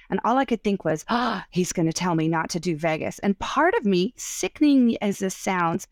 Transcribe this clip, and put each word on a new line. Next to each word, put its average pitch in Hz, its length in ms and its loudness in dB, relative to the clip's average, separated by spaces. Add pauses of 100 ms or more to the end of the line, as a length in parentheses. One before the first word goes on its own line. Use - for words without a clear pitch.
And 190 160 -2
all 233 120 2
I 269 60 2
could 247 180 -2
think 202 220 -2
was, 156 240 -2
"Ah, 233 440 -2
he's 175 200 0
gonna 160 220 0
tell 175 220 0
me 160 120 0
not 165 220 -2
to 175 100 -6
do 165 160 -2
Vegas." 156 440 -2
And 196 200 0
part 339 360 2
of 349 100 -2
me, 190 320 2
sickening 277 840 2
as 202 180 -2
this 190 180 -4
sounds, 180 540 0